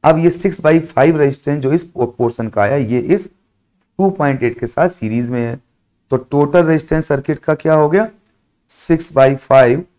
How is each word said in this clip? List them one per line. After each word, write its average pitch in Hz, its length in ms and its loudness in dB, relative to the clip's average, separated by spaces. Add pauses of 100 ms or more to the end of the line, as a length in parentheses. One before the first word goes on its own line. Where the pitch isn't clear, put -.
अब 160 140 4
ये 170 120 4
सिक्स 175 300 -2
बाई 160 200 4
फ़ाइव 156 360 2
रेजिस्टेंस 143 460 -2
जो 135 100 0
इस 170 120 -2
पो-, - 340 -6
पोर्शन 117 300 -2
का 104 140 -2
आया, 110 140 0
ये 123 240 -2
इस 196 300 -2 (680)
टू 190 120 2
पॉइंट 139 320 -2
एट 117 180 -4
के 120 60 -6
साथ 160 220 0
सीरीज 120 420 -4
में 120 160 -4
है। 117 140 -10 (500)
तो 131 60 0
टोटल 143 480 0
रेजिस्टेंस 160 420 -2
सर्किट 143 320 -4
का - 160 -2
क्या 160 200 0
हो 151 140 4
गया, 214 220 0 (580)
सिक्स - 440 -2
बाई 135 220 4
फ़ाइव 135 500 4 (140)